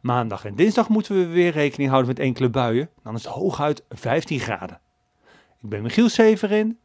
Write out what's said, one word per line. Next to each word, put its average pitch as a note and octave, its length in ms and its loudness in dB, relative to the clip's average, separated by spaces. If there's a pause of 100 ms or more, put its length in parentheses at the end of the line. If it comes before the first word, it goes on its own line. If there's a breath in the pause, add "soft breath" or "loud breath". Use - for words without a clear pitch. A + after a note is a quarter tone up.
Maandag A#2+ 440 -2
en G2+ 100 -10
dinsdag G#3 340 2
moeten G#3+ 260 0
we F#3 120 2
weer F3 240 2
rekening C#3+ 400 0
houden C3 200 2
met C3+ 140 -4
enkele C3 240 0
buien. B2 420 0 (120)
Dan A2 120 -12
is A#2 100 -10
het - 80 -12
hooguit C#3+ 560 -2
vijftien C3 520 -4
graden. G2 400 -8 (800 soft breath)
Ik A2 60 -6
ben G2+ 140 -6
Michiel G#3+ 260 2
Severin G#3+ 760 2